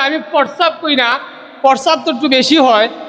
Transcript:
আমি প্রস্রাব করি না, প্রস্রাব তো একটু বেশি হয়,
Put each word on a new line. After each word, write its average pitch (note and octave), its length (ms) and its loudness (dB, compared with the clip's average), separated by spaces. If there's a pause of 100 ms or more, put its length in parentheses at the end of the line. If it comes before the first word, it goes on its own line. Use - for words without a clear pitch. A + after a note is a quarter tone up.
আমি D4+ 120 -4 (120)
প্রস্রাব D#4+ 500 0
করি D4 160 -2
না, B3 120 2 (520)
প্রস্রাব C4+ 420 2
তো - 120 -4
একটু C#4 140 -2
বেশি C4 380 2
হয়, A3 200 4 (220)